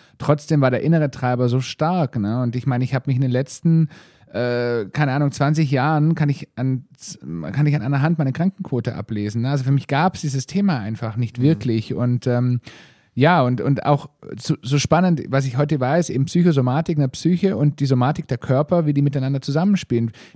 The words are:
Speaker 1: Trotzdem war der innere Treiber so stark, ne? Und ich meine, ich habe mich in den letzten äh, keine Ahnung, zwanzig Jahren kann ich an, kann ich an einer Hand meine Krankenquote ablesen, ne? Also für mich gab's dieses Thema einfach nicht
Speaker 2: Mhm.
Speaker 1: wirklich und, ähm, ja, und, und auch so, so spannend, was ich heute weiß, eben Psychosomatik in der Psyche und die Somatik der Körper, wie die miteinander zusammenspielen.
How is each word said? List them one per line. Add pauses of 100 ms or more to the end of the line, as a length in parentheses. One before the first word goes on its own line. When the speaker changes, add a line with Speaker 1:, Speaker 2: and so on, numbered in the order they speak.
(160)
Speaker 1:
Trotzdem
war
der
innere
Treiber
so
stark,
ne?
Und
ich
meine,
ich
habe
mich
in
den
letzten (440)
äh,
keine
Ahnung,
zwanzig
Jahren
kann
ich
an, (680)
kann
ich
an
einer
Hand
meine
Krankenquote
ablesen,
ne?
Also
für
mich
gab's
dieses
Thema
einfach
nicht
Speaker 2:
Mhm.
Speaker 1:
wirklich
und,
ähm, (540)
ja,
und,
und
auch (280)
so,
so
spannend,
was
ich
heute
weiß,
eben
Psychosomatik
in
der
Psyche
und
die
Somatik
der
Körper,
wie
die
miteinander
zusammenspielen. (260)